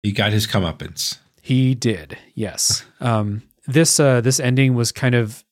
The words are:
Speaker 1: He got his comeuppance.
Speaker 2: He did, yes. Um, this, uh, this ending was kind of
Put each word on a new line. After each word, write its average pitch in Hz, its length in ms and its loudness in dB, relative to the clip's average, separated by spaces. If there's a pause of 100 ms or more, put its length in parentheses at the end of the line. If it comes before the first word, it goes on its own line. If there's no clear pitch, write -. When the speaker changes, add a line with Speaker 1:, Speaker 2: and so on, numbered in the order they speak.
Speaker 1:
He 104 80 -2
got 104 200 0
his 107 160 0
comeuppance. - 680 -4 (240)
Speaker 2:
He 131 340 0
did, 107 420 -4 (180)
yes. - 500 -4 (140)
Um, 107 420 -2 (260)
this, 151 320 2
uh, 131 220 4
this 131 180 2
ending 131 360 2
was 117 160 0
kind 123 240 0
of 113 360 -2